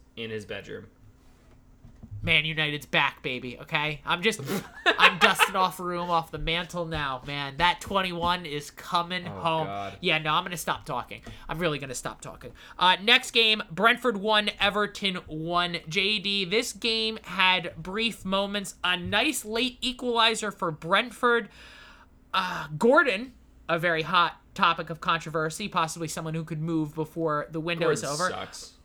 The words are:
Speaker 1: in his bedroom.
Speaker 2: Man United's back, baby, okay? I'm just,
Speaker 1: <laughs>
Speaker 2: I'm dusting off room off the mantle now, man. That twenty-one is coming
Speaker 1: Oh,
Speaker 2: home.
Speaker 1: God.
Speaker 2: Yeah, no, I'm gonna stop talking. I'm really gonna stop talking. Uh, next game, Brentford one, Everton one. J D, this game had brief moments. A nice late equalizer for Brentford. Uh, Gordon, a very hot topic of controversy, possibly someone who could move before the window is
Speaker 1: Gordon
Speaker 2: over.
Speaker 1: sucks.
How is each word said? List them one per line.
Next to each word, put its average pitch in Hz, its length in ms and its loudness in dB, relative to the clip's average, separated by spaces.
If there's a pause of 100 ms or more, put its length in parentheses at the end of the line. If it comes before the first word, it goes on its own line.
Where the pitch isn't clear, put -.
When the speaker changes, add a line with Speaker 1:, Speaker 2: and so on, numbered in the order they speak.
(160)
Speaker 1:
in 113 160 -8
his 107 120 -6
bedroom. 101 440 -10 (1400)
Speaker 2:
Man 160 220 4
United's 151 420 -2
back, 147 340 2
baby, 127 400 -6
okay? 151 420 -4
I'm 175 200 -2
just, 214 180 0 (260)
Speaker 1:
<laughs> - 180 -12
Speaker 2:
I'm 190 340 6
dusting 440 360 4
off 185 240 2
room 175 300 -2
off 165 220 2
the 156 80 -6
mantle 165 460 -2
now, 147 420 -4
man. 143 300 -6
That 170 220 4
twenty-one 180 680 0
is 147 240 -6
coming 175 560 -2
Speaker 1:
Oh, - 120 -8
Speaker 2:
home. 160 280 0
Speaker 1:
God. 98 340 -8
Speaker 2:
Yeah, 170 160 2
no, 156 160 0
I'm 175 100 2
gonna 180 140 -8
stop 151 260 -4
talking. 120 380 -8 (260)
I'm 156 120 -6
really 156 180 0
gonna 131 160 -10
stop - 260 -8
talking. 113 320 -14 (260)
Uh, 180 260 4
next 247 280 4
game, 220 380 4
Brentford 226 480 2
one, 208 320 2 (100)
Everton 202 580 0 (100)
one. 170 500 -2 (100)
J 196 300 0
D, 202 260 -2
this 208 300 0
game 220 480 -2
had 185 560 2
brief 196 480 -4
moments. 196 580 -2
A 180 140 0
nice 208 480 0
late 233 340 -2
equalizer 233 720 2
for 185 200 -2
Brentford. 226 800 2 (840)
Uh, 180 340 -2 (120)
Gordon, 254 540 6 (360)
a 165 80 2
very 165 240 2
hot 170 400 2 (140)
topic 170 340 2
of 160 100 -8
controversy, 160 680 -2
possibly 165 400 -2
someone 160 260 -6
who 160 100 -4
could 156 180 -6
move 156 340 -2
before 156 560 -2
the 160 100 -4
window 165 300 2
is 147 100 0
Speaker 1:
Gordon 143 200 -2
Speaker 2:
over. 180 100 2
Speaker 1:
sucks. - 400 -10 (140)